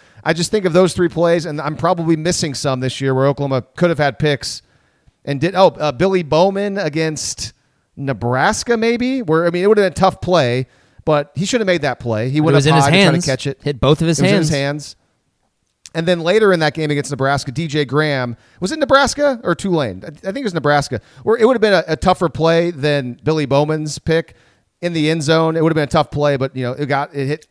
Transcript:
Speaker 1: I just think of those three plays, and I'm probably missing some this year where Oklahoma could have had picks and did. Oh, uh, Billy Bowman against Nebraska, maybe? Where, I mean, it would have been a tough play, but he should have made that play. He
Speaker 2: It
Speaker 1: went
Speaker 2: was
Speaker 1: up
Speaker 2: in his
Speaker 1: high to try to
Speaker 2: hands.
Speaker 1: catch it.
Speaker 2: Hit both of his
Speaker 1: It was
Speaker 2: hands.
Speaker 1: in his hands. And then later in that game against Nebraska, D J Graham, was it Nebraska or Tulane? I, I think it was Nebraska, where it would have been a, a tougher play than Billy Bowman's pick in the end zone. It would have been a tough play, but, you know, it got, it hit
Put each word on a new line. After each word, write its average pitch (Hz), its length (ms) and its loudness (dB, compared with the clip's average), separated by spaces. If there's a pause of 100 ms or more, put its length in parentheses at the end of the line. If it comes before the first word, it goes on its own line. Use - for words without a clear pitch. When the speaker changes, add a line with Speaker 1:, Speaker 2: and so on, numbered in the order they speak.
(240)
Speaker 1:
I 160 100 0
just 165 180 -4
think 214 140 -2
of 180 60 0
those 180 220 4
three 180 160 0
plays, 170 360 0
and 151 140 -8
I'm 151 160 -6
probably 165 400 0
missing 160 380 -2
some 131 260 -4
this 127 220 -6
year 135 140 0
where 131 120 2
Oklahoma 139 360 -2 (120)
could 175 140 2
have 160 80 -2
had 143 220 0
picks - 420 -2 (640)
and 139 160 -4
did. 175 140 0
Oh, 185 140 6
uh, 151 220 -4
Billy 180 300 0
Bowman 190 560 0
against 160 760 -6 (420)
Nebraska, 139 840 -2
maybe? 240 460 -2
Where, 165 240 2
I - 20 0
mean, 175 140 -2
it 196 40 4
would 208 120 4
have 196 60 4
been 170 80 -2
a - 20 -14
tough 185 260 2
play, 131 460 0 (380)
but 147 280 0
he 160 120 -4
should 233 140 0
have 220 80 -2
made 175 140 2
that 135 180 -2
play. 117 300 -2
He 139 80 -2
Speaker 2:
It 156 40 2
Speaker 1:
went 151 120 4
Speaker 2:
was 143 140 4
Speaker 1:
up - 20 4
Speaker 2:
in 156 60 4
his 139 100 4
Speaker 1:
high 143 60 2
to 165 60 4
try 196 80 6
to 165 80 6
Speaker 2:
hands. 170 120 0
Speaker 1:
catch 131 220 -2
it. - 160 -8
Speaker 2:
Hit 143 160 -4
both 139 220 4
of 160 60 0
his 165 120 0
Speaker 1:
It 143 40 0
was 190 80 4
Speaker 2:
hands. 208 40 4
Speaker 1:
in 190 60 2
his 156 80 0
hands. 143 460 -4 (1000)
And 165 120 -4
then 175 140 2
later 196 320 4
in 170 60 2
that 151 140 0
game 156 160 -4
against 143 220 -4
Nebraska, 135 400 -2
D 156 160 -4
J 147 180 -2
Graham, 131 500 -2 (240)
was 180 120 -4
it 311 60 -6
Nebraska 277 640 2
or 175 120 0
Tulane? 135 480 -2
I, - 40 -18
I 170 240 -10
think 208 60 -6
it 285 60 -8
was 202 100 -4
Nebraska, 143 480 0 (220)
where 220 140 2
it 233 80 2
would 262 100 6
have 220 60 -4
been 208 120 4
a, 170 140 4
a 160 80 -2
tougher 185 340 2
play 165 420 0
than 143 520 -2
Billy 156 220 0
Bowman's 151 540 -2
pick 160 360 -2 (460)
in 175 120 -6
the 156 180 0
end 165 100 -2
zone. 160 340 0
It 165 80 0
would 160 80 4
have 160 40 0
been 151 80 0
a 139 40 -4
tough 156 220 0
play, 143 260 0
but, 135 200 -4
you 127 80 -4
know, 123 80 -4
it 135 160 -6
got, 143 260 -4
it 139 140 -4
hit 151 240 -6